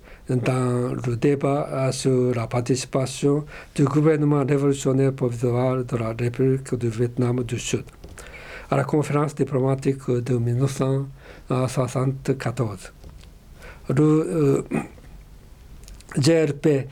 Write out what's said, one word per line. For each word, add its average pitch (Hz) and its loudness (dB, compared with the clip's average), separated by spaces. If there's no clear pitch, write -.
dans 127 0
le 120 -4
débat, 143 2
euh, 131 0
sur 127 2
la 113 -4
participation 135 0
du 151 4
gouvernement 147 4
révolutionnaire 135 2
provisoire 127 0
de 123 -6
la 113 -2
République 131 0
du 117 -2
Vietnam 120 0
du 120 -4
Sud - -4
à - 2
la 139 2
conférence 147 0
diplomatique 135 0
de 123 0
mille 120 0
neuf 131 0
cent 135 0
soixante-quatorze. 127 -2
Le, 139 2
euh, 151 4
G 160 4
R 143 0
P, 139 2